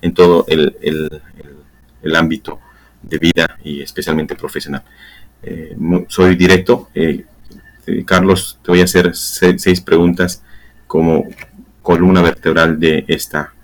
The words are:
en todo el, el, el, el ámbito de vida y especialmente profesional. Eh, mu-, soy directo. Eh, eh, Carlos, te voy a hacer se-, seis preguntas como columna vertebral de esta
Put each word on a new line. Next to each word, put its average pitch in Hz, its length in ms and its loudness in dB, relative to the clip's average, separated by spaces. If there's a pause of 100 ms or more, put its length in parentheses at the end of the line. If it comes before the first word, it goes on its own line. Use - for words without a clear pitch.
en 85 100 -2
todo 87 340 4
el, 78 360 0
el, 78 380 -6 (180)
el, 71 180 -20 (460)
el 80 120 -2
ámbito 80 440 -4 (420)
de - 160 -10
vida 82 460 0
y 73 180 -10
especialmente 78 540 -6
profesional. 71 480 -12 (580)
Eh, 80 360 -14
mu-, 87 320 -2
soy 92 260 4
directo. 92 580 2
Eh, 80 320 -2 (640)
eh, - 180 -6
Carlos, 92 580 2
te - 80 -2
voy 90 100 6
a - 20 6
hacer 90 320 0
se-, - 420 0
seis 90 240 0
preguntas 87 640 0 (420)
como - 380 0 (580)
columna 90 400 2
vertebral 82 580 0
de 78 280 0
esta 76 460 -6 (100)